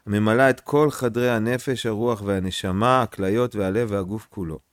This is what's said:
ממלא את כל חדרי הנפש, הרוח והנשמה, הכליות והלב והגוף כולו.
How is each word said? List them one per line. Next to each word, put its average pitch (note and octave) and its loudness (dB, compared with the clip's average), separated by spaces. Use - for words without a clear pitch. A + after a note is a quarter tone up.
ממלא G#2+ 4
את B2+ 0
כל D3 2
חדרי B2 0
הנפש, A#2+ -2
הרוח A2 -2
והנשמה, G2 0
הכליות A2 -2
והלב G#2 0
והגוף G2+ -4
כולו. D#2+ -8